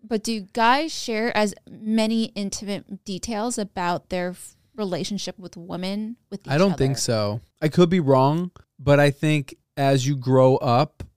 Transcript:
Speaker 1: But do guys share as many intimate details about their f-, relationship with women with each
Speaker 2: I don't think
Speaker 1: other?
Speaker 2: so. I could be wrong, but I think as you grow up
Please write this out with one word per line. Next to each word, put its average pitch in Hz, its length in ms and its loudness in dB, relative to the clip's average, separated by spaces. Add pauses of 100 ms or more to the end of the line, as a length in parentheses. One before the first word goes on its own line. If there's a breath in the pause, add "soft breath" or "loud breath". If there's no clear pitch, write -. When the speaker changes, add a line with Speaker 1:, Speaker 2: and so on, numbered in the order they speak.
Speaker 1:
But 220 220 -4
do 226 180 -4 (120)
guys 254 400 2
share 226 440 -4
as 214 160 2 (160)
many 220 560 0 (100)
intimate 196 720 -8
details 214 520 -6
about 180 520 -6
their 180 200 -4
f-, - 260 -16 (200)
relationship 185 600 -6
with 180 200 -18
women 185 580 -8 (160)
with 196 160 -12
each - 40 -4
Speaker 2:
I 139 60 0
don't 180 200 4
think 135 160 2
Speaker 1:
other? 131 80 -6
Speaker 2:
so. 107 400 -2 (200)
I 160 60 0
could 170 220 4
be 185 100 2
wrong, 143 520 2 (280)
but 139 200 4
I 143 120 6
think 151 440 -2 (220)
as 139 300 2
you 147 100 0
grow 131 400 4
up 131 460 0 (140)